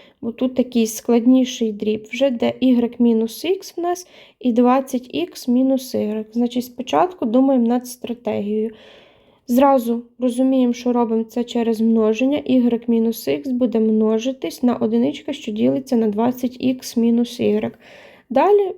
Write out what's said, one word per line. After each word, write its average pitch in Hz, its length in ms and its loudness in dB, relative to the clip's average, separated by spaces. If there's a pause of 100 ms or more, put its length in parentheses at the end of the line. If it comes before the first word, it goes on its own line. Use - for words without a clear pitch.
(200)
бо 233 120 -8
тут 254 220 -4
такий 254 320 0
складніший 240 840 0
дріб 214 380 -2
вже, 269 200 0
де 233 320 -2
y 240 360 2
мінус 226 460 2
x 381 320 -4
в 349 40 -6
нас 349 260 -4 (340)
і 247 120 0
двадцять 247 640 0
ікс 320 340 -8
мінус 262 460 0
y. 214 380 -4
Значить, 240 320 -2
спочатку 294 640 -2
думаємо 254 400 2
над 247 200 -2
стратегією. 214 840 -6 (760)
Зразу 240 560 2 (160)
розуміємо, 254 540 2
що 247 200 -2
робимо 226 320 0
це 240 200 -6
через 233 360 -2
множення. 226 580 2
Y 240 480 2
мінус 226 420 0
x 285 240 -2
буде 233 280 0
множитись 220 800 0
на 247 140 2
одиничка, 240 560 -2
що 247 200 -10
ділиться 254 440 -2
на 226 120 2
двадцять 247 520 -4
ікс - 360 -4
мінус 233 440 0
y. 214 300 0 (600)
Далі 370 480 4